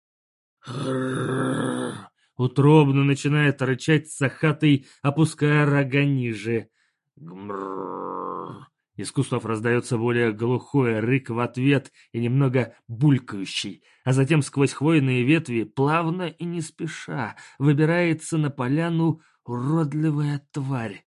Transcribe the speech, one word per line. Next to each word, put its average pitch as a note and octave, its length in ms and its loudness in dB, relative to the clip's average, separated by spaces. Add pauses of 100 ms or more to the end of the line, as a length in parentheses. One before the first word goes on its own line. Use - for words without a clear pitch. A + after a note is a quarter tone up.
(640)
«Грррр!» C3 1400 -4 (300)
утробно C#3 680 4
начинает C#3+ 560 2
рычать C#3 480 0
сахатый, D3 800 0 (160)
опуская D3 640 2
рога C#3+ 380 2
ниже. A#2 640 -2 (480)
«Гмрррр!» F#2 1500 -10 (280)
Из G2+ 160 -10
кустов A#2+ 320 -4
раздаётся A#2 540 -2
более A#2+ 340 0
глухой A#2 680 0
рык B2+ 300 0
в A2+ 80 -4
ответ B2+ 540 0 (200)
и A#2 80 -4
немного B2 540 2 (140)
булькающий, A2+ 960 0 (200)
а B2+ 80 2
затем C3+ 300 4
сквозь C#3 300 0
хвойные C3+ 500 2
ветви, B2+ 420 0
плавно E3 640 -2
и E3 160 -10
не E3+ 160 -6
спеша, D#3 760 -8 (220)
выбирается D#3 800 2
на D3 120 0
поляну D#3+ 720 0 (240)
уродливая D3 1080 -2
тварь. B2+ 600 -6